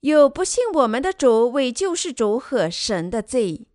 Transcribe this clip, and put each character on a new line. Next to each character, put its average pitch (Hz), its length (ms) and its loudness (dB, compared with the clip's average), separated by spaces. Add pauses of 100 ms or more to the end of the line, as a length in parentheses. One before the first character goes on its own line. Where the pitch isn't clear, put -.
有 294 280 6
不 311 140 -6
信 480 200 -2 (100)
我 277 140 2
们 226 140 -2
的 359 100 -2
主 233 400 2
为 262 200 -2
救 359 240 -4
世 339 180 -8
主 220 240 -2
和 220 320 -2
神 175 400 -6
的 220 120 -6
罪。 208 540 -4